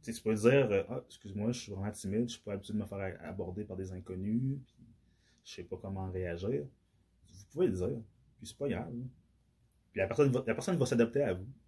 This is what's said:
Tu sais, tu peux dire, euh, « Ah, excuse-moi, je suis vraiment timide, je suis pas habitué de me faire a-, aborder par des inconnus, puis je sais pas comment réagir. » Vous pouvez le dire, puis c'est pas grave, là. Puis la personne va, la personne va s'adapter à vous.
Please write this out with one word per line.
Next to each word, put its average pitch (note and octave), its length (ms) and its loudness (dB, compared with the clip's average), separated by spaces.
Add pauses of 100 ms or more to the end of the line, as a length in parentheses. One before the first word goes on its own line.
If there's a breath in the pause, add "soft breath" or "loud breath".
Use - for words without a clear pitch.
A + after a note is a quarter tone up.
Tu A#2 120 -8
sais, - 40 -8
tu - 60 -14
peux A2 120 2
dire, A#2 360 6
euh, « G2 180 4
Ah, B2+ 180 -6
excuse-moi, G#2 440 -4
je B2 80 -4
suis G#2 120 -10
vraiment G2 200 -4
timide, A2 380 0
je - 60 -8
suis - 60 -20
pas G2+ 120 -8
habitué G2 200 -8
de G#2+ 60 0
me G2 60 -2
faire G2 140 -8
a-, F#2 280 -6
aborder F#2 380 -6
par F#2+ 100 -8
des F#2 160 -6
inconnus, G#2 760 -2
puis - 100 -20 (680 soft breath)
je - 120 -18
sais F2+ 80 -12
pas F#2 140 -10
comment F#2+ 320 -6
réagir. » F#2 560 -2 (640)
Vous F#2+ 220 -20
pouvez E3+ 160 2
le G2+ 60 2
dire, F2+ 280 -2 (360)
puis - 100 -16
c'est - 100 -16
pas C#3+ 120 -2
grave, F#2+ 240 -4
là. A#2+ 100 -6 (880)
Puis - 80 -6
la F#2+ 80 6
personne C#3 240 6
va, B2 140 2
la A2+ 80 2
personne F3+ 240 0
va C3+ 80 4
s'adapter A#2+ 380 4
à G2 100 2
vous. F#2 140 -6 (200)